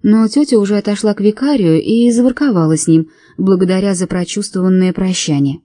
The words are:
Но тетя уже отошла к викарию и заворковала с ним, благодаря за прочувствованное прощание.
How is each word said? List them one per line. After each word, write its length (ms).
Но 240
тетя 320
уже 160
отошла 380
к 60
викарию 600
и 300
заворковала 640
с 100
ним, 220
благодаря 600
за 100
прочувствованное 840
прощание. 720